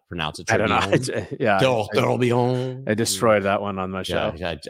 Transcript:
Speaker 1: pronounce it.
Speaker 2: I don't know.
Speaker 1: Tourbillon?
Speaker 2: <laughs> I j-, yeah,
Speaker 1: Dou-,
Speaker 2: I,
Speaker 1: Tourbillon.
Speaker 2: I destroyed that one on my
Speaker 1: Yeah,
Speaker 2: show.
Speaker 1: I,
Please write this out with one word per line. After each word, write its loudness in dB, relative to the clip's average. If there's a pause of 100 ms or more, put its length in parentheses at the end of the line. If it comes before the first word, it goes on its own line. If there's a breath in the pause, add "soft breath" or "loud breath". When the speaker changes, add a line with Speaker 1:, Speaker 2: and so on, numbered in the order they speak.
Speaker 1:
pronounce -6
it. -6
Speaker 2:
I 2
don't 2
know. 2
Speaker 1:
Tourbillon? 0
Speaker 2:
<laughs> 0
I -6
j-, -12
yeah, 2
Speaker 1:
Dou-, 2
Speaker 2:
I, -4
Speaker 1:
Tourbillon. 0
Speaker 2:
I 0
destroyed 2
that 0
one -4
on -4
my -6
Speaker 1:
Yeah, -2
Speaker 2:
show. -6
Speaker 1:
I, -4 (120)